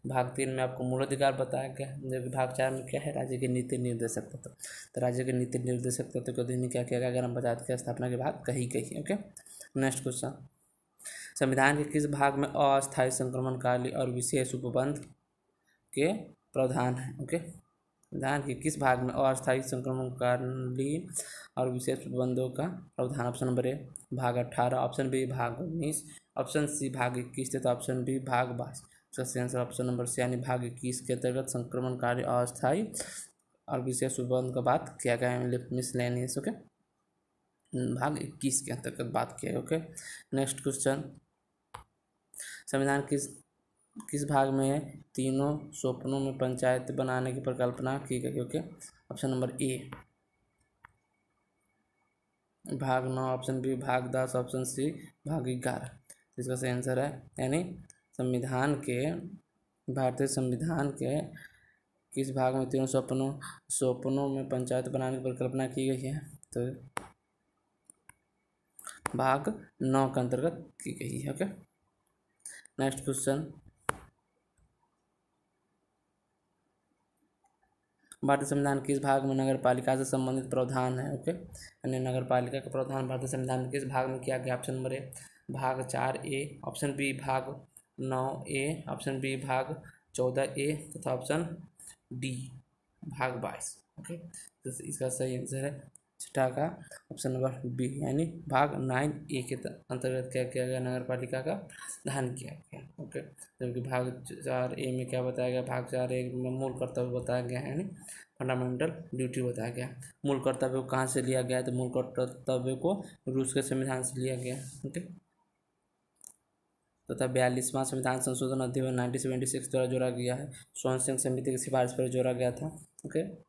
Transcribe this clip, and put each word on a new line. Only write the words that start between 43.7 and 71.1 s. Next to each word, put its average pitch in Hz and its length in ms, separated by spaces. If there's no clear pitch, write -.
किस 143 200
भाग 135 260
में 135 520
तीनों 135 420
स्वप्नों 135 460
में 135 180
पंचायत 127 560
बनाने 127 400
की 131 80
परिकल्पना 127 580
की 131 200
गई? 127 220
ओके, 143 180
ऑप्शन - 180
नंबर 127 320
ए 131 280
भाग 131 420
नौ, 131 220
ऑप्शन 127 320
बी 131 160
भाग 127 340
दस, 127 240
ऑप्शन 127 300
सी 135 260
भाग 127 280
ग्यारह। 127 340
इसका 127 160
सही 127 160
आंसर 127 280
है, 143 100
यानी 139 240
संविधान 127 640
के, 127 320
भारतीय 131 400
संविधान 135 640
के 135 260
किस 135 180
भाग 131 240
में 131 140
तीनों 131 180
स्वप्नों, 131 440
स्वप्नों 131 600
में 135 200
पंचायत 127 400
बनाने 131 280
की 127 60
परिकल्पना 131 440
की 131 200
गई 127 140
है? 139 180
तो 123 120
भाग 135 340
नौ 131 240
के 131 120
अंतर्गत 127 440
की - 120
गई - 260